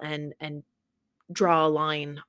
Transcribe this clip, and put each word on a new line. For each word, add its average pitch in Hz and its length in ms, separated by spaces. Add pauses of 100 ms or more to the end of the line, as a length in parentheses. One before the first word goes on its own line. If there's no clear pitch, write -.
and, 147 360
and 147 220 (680)
draw 170 340
a - 20
line 151 600